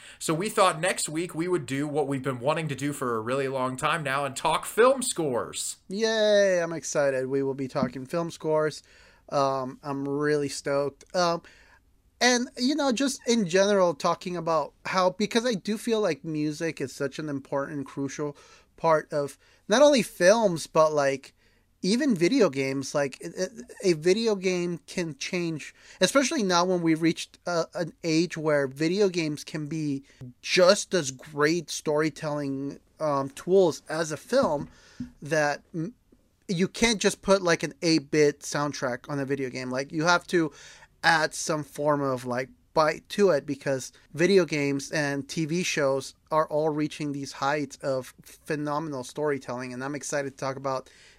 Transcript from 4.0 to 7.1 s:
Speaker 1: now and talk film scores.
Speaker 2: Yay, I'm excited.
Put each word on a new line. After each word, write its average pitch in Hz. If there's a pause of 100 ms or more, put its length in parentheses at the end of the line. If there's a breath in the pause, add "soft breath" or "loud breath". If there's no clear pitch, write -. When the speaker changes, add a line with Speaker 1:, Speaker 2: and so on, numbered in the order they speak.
Speaker 1:
now 139
and 131
talk 160
film 254
scores. 120 (120)
Speaker 2:
Yay, 208
I'm 165
excited. 139